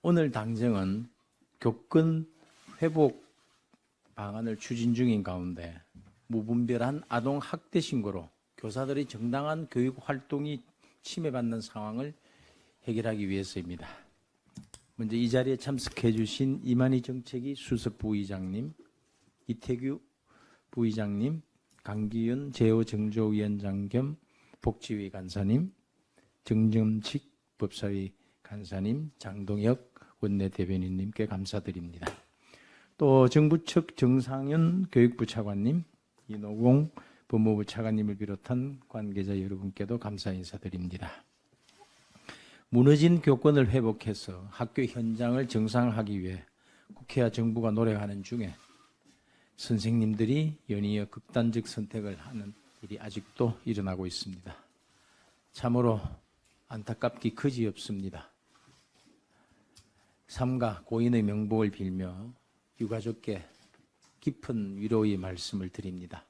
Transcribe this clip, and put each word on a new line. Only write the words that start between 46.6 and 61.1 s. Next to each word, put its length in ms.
국회와 380
정부가 400
노력하는 500
중에 320
선생님들이 960
연이어 360
극단적 640
선택을 520
하는 340
일이 160
아직도 640
일어나고 400
있습니다. 500
참으로 480
안타깝기 640
그지없습니다. 960
삼가 580
고인의 380